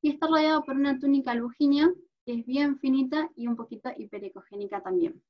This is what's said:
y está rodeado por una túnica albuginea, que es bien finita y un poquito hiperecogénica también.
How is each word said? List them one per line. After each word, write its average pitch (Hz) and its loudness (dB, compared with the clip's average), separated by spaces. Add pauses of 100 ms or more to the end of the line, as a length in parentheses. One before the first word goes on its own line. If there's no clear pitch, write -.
y 302 2
está 302 -2
rodeado 311 4
por 269 -6
una 277 2
túnica 269 2
albuginea, 277 2 (340)
que 247 -6
es 233 -6
bien 277 0
finita 269 0
y 233 -8
un 233 -2
poquito 233 -12
hiperecogénica 214 -12
también. 339 -2